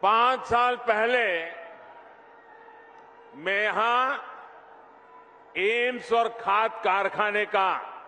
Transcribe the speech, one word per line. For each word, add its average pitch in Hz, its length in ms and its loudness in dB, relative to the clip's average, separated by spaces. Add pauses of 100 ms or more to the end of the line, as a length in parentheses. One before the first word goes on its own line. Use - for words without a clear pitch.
पांच 233 380 4
साल 247 360 2
पहले 220 680 0 (1900)
मैं 190 280 -2
यहां 233 560 0 (1400)
एम्स 233 560 0
और 233 160 4
खाद 220 420 0
कारखाने 202 760 0
का 190 340 2 (280)